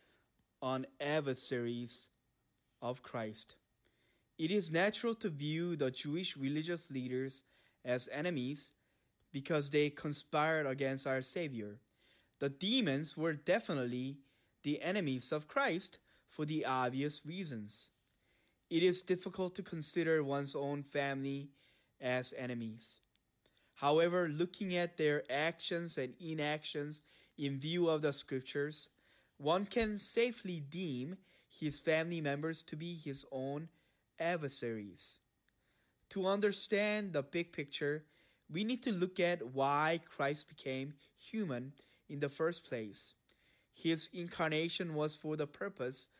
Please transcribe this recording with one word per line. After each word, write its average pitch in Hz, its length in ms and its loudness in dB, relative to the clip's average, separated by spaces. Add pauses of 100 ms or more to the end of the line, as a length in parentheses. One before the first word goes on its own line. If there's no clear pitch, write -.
(640)
on 131 240 0 (120)
adversaries 127 1080 0 (720)
of 123 220 -4
Christ. - 540 -8 (840)
It 160 120 2
is 190 200 2
natural 208 460 2
to 220 120 -2
view 160 480 0
the 135 140 4
Jewish 151 460 -4
religious 147 540 -2
leaders 131 520 -2 (420)
as 123 260 0
enemies 143 640 -2 (600)
because 143 360 0
they 147 220 6
conspired 151 760 0
against 135 400 0
our 131 160 2
Savior. 120 580 -4 (580)
The 139 100 0
demons 160 720 0
were 160 160 2
definitely 139 840 0 (440)
the 147 180 0
enemies 156 500 0
of 151 160 -2
Christ 214 520 0 (280)
for 156 200 -4
the 156 180 0
obvious 131 600 0
reasons. 147 680 -8 (800)
It 165 120 4
is 180 200 4
difficult 180 540 -2
to 190 60 -6
consider 160 640 2
one's 139 320 -2
own 143 260 -2
family 139 680 -2 (500)
as 127 360 0
enemies. 117 640 -6 (760)
However, 170 520 6
looking 175 480 -2
at 175 200 0
their 147 340 4
actions 165 680 -2
and 127 220 -4
inactions 151 840 -4 (360)
in 139 200 -2
view 165 300 2
of 156 140 4
the 147 100 4
scriptures, 143 760 -4 (480)
one 170 280 2
can 214 340 0
safely 220 600 0
deem 147 560 -4 (320)
his 147 300 -4
family 165 420 2
members 151 440 0
to - 120 -8
be 170 180 -6
his 143 380 -8
own 139 360 -4 (500)
adversaries. 123 1000 -4 (920)
To 185 160 0
understand 202 840 2
the 147 100 2
big 170 300 -4
picture, 151 520 -2 (460)
we 170 140 -2
need 247 200 0
to 247 80 2
look 185 260 2
at 170 360 2
why 147 500 4
Christ 143 440 -2
became 135 460 -6 (220)
human 143 560 -4 (360)
in 143 120 -6
the 147 80 2
first 165 360 0
place. 110 500 -6 (580)
His 165 400 0
incarnation 170 840 0
was 151 220 0
for 151 200 -2
the 147 120 0
purpose 139 580 -6 (140)